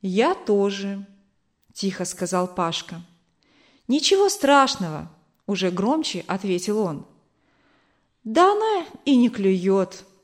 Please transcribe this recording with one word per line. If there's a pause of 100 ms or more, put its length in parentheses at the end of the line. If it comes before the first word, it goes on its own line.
«Я
тоже», (680)
тихо
сказал
Пашка. (840)
«Ничего
страшного», (380)
уже
громче
ответил
он. (1200)
«Да
она (200)
и
не
клюёт». (200)